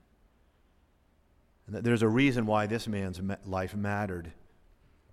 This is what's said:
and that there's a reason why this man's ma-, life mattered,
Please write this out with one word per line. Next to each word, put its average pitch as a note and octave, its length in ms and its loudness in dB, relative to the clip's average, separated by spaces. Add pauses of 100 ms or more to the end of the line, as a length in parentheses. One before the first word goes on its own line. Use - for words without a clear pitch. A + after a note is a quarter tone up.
(1700)
and G#2 100 -10
that F#2 80 -6
there's A#2 180 4
a A2+ 60 6
reason B2 380 4
why G#2+ 200 2
this A2+ 220 -4
man's F#2+ 340 -4
ma-, G2 140 -2 (100)
life F#2+ 300 -4
mattered, G2+ 560 -4 (800)